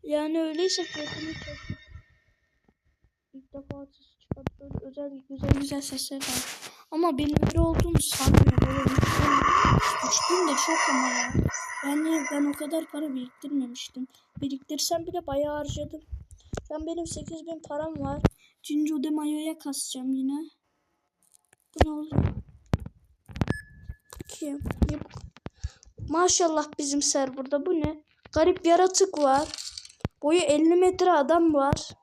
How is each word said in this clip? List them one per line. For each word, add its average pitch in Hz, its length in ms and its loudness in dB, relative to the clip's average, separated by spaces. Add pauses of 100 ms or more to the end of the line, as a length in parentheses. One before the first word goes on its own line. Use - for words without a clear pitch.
Yani 311 380 0
öyleyse 339 440 -2
fiyatını 311 480 -10
çek. - 460 -12 (1500)
İlk 269 200 -20
defa 277 340 -12
ses - 340 -20
çıkartıyor. 277 500 -10 (120)
Özel, 285 280 -10 (180)
güzel, 269 220 -6
güzel 277 300 0
sesler 269 360 -10
var. - 540 -8 (200)
Ama 320 280 0
bin 294 100 0
lira 330 340 2
olduğunu 330 380 0
sanmıyorum. 269 680 6
Böyle 269 140 0
üç 262 220 2
bin, - 1040 4
üç - 220 0
bin 349 180 2
de 269 80 0 (100)
çok 330 120 0 (120)
ama 254 180 2
ya. 247 240 -2 (520)
Yani 302 480 0
ben 285 120 0
o 285 80 0
kadar 320 340 -4
para 294 280 -6
biriktirmemiştim. 254 920 -6 (340)
Biriktirsem 294 680 -4
bile 349 200 -6
bayağı 294 300 -2
harcadım. 294 440 -8 (680)
Şu 302 60 -10
an 320 120 -8
benim 330 200 -6
sekiz 320 400 -12
bin 320 220 -10
param 302 320 -6
var. 277 220 -4 (400)
Cinco 302 400 -2
de 311 80 -4
Mayo'ya 302 480 -4
kasacağım 262 540 -8
yine. 277 380 -4 (1200)
Bu 311 140 4
ne - 20 -6
oğlum? 302 540 -4 (1800)
Kim? 285 340 -10 (280)
Ne 294 100 -6
bu? - 40 -12 (1040)
Maşallah 320 580 2 (120)
bizim 285 240 -2
serverda. 269 640 -2
Bu 370 80 2
ne? 302 300 -2 (280)
Garip 330 340 4
yaratık 370 520 4
var. 285 300 4 (720)
Boyu 320 180 4
elli 320 360 6
metre 359 360 4
adam 320 420 4
var. 277 360 2 (120)